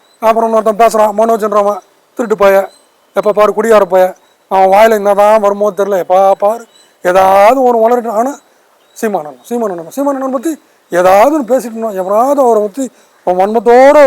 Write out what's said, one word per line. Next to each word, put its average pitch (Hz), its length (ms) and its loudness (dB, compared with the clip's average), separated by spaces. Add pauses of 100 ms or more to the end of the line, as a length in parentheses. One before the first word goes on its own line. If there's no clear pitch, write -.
(280)
அப்புறம் 226 220 0
இன்னொருத்தன் 220 340 0
பேசுறான், 214 380 0
மனோஜ்ன்றவன், 208 580 -2 (380)
திருட்டு 220 240 -4
பைய, 196 160 4 (580)
எப்ப 202 240 -2
பாரு 208 200 2
குடியார 214 340 2
பைய, 185 120 2 (440)
அவன் 190 260 2
வாயில 220 260 4
என்னதான் 208 440 2
வருமோ 202 340 -2
தெரியல, 196 240 -4
எப்ப 185 180 0 (220)
பாரு 226 180 -2 (420)
ஏதாவது 190 540 2 (100)
ஒரு 240 140 0
வளர்ட்டு. 226 380 -2
ஆனா 269 120 -4 (680)
சீமானன், 156 360 -6 (120)
சீமானன், 190 460 -8
சீமானன் 269 400 -6
பத்தி 269 160 -6 (420)
ஏதாவது 190 440 2
ஒண்ணு 269 140 -4
பேசிட்டு 233 260 -4
இருந்தோம், 220 240 -8
எவராவது 233 460 -2
அவரை 220 180 2
பத்தி 214 200 -8 (400)
அவன் 180 160 -2
வன்மத்தோட 240 640 4